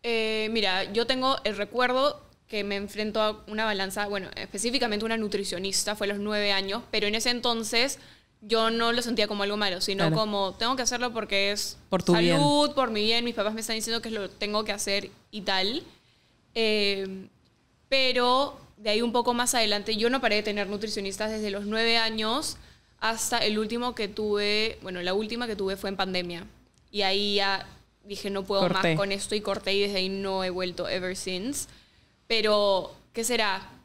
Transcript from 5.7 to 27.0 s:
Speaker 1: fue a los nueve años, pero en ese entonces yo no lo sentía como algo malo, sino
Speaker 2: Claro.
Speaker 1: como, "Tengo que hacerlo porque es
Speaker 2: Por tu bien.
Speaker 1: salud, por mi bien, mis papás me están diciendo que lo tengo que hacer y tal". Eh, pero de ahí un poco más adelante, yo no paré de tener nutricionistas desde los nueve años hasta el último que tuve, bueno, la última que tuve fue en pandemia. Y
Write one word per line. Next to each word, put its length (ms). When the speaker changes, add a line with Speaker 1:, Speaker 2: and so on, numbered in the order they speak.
Speaker 1:
fue 100
a 40
los 100
nueve 320
años, 300
pero 160
en 80
ese 140
entonces 680
yo 300
no 220
lo 100
sentía 240
como 160
algo 140
malo, 240
sino 240
Speaker 2:
Claro. 120
Speaker 1:
como, 380
"Tengo 220
que 60
hacerlo 300
porque 380
es 260
Speaker 2:
Por 160
tu 120
bien. 200
Speaker 1:
salud, 380
por 180
mi 100
bien, 220
mis 100
papás 200
me 80
están 120
diciendo 260
que 100
lo 200
tengo 320
que 80
hacer 400
y 80
tal". 420
Eh, 720
pero 680
de 140
ahí 120
un 100
poco 220
más 200
adelante, 420
yo 140
no 100
paré 160
de 60
tener 260
nutricionistas 600
desde 200
los 160
nueve 300
años 640
hasta 380
el 200
último 360
que 140
tuve, 760
bueno, 200
la 120
última 320
que 100
tuve 200
fue 140
en 60
pandemia. 500
Y 100